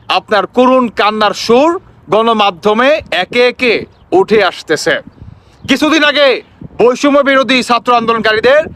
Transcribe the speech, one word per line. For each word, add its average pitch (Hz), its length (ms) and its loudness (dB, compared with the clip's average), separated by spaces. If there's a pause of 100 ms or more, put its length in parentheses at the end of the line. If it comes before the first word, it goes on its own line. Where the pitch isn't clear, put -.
আপনার 190 400 -2
করুণ 254 400 2
কান্নার 214 460 -2
সুর 311 480 0 (280)
গণমাধ্যমে 220 920 0 (100)
একে 185 360 -2
একে 240 380 -4 (260)
উঠে 190 320 2
আসতেছে। 156 580 -4 (680)
কিছুদিন 302 360 0
আগে 277 380 0 (360)
বৈষম্য 254 420 2
বিরোধী 262 440 0
ছাত্র 240 300 0
আন্দোলনকারীদের 226 680 2 (120)